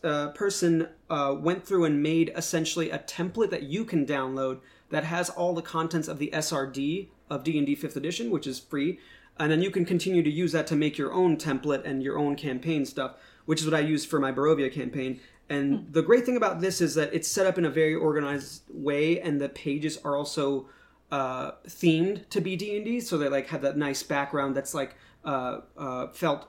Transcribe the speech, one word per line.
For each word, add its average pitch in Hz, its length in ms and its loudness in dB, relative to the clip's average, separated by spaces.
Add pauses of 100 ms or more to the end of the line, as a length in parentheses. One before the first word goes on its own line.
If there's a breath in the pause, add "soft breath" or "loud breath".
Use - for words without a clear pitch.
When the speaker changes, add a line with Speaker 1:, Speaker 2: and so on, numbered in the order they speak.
Speaker 1:
uh, 147 260 0
person, 170 580 2 (220)
uh, 143 300 2
went 180 260 0
through 180 200 4
and 147 160 4
made 160 340 4
essentially 160 560 -2
a 160 80 -4
template 185 500 -2
that 160 140 -4
you 175 220 -4
can 165 200 2
download 131 540 -2 (320 soft breath)
that 156 120 -2
has 170 260 -2
all 175 240 -2
the 165 80 -2
contents 165 460 -2
of 156 120 -8
the 147 140 -4
S 151 200 -2
R 139 140 0
D 143 420 -4 (200)
of 139 140 -4
D 156 140 0
and 143 100 4
D 143 80 2
fifth 151 220 -6
edition, 175 340 -4
which 151 160 -2
is 127 120 -6
free. 156 400 -2 (380 loud breath)
And 151 140 2
then 160 100 4
you 196 100 2
can 185 120 2
continue 175 400 2
to 147 60 2
use 160 240 0
that 151 140 0
to 165 100 0
make 147 200 2
your 139 140 -2
own 180 240 4
template 143 480 -2
and 135 180 -2
your 139 160 -2
own 143 200 2
campaign 139 480 -2
stuff, 131 300 -6 (300 soft breath)
which 156 140 2
is 156 60 -2
what 160 100 4
I 151 60 4
used 151 280 0
for 160 100 2
my 135 120 2
Barovia 139 400 4
campaign. 131 480 -4 (300 loud breath)
And 143 300 0
Speaker 2:
Hmm. - 120 -12
Speaker 1:
the 160 100 4
great 233 240 6
thing 247 120 2
about 185 240 0
this 185 200 -2
is 156 140 2
that 156 180 2
it's - 140 -2
set 190 180 2
up 185 120 4
in 170 80 4
a 151 40 2
very 156 240 4
organized 147 680 -2 (120)
way, 156 460 2
and 147 220 0
the 139 80 -2
pages 147 560 -4
are 143 100 0
also, 139 520 -2 (440 soft breath)
uh, 135 400 -4 (160)
themed 170 600 2
to 208 120 -2
be 185 140 -2
D 208 220 -4
and 214 80 -4
D, 240 140 -2
so 180 180 -2
they, 147 120 0
like, 135 200 0
have 143 120 -6
that 139 160 0
nice 143 260 -2
background 139 520 -2
that's, 135 180 -4
like, 139 220 -6 (280 soft breath)
uh, 127 380 -2 (140)
uh, 131 340 -6
felt, 143 400 -2